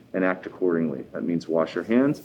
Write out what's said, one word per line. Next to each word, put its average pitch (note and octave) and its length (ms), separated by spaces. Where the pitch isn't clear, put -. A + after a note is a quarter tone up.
and F#2+ 100
act F#2 220
accordingly. E2 580
That E2+ 100
means E2+ 240
wash D#2+ 260
your E2+ 100
hands, B2+ 420